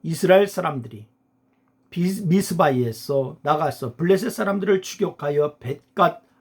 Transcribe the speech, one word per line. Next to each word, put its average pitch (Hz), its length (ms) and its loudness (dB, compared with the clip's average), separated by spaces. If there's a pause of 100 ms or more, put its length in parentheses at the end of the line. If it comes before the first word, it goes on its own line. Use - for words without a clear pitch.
이스라엘 180 440 4
사람들이 127 600 -8 (840)
비-, 190 360 -2
미스바이에서 143 1160 0
나가서 143 540 -2
블레셋 185 360 2
사람들을 196 480 0
추격하여 147 800 -4
벳갓 - 640 -4 (180)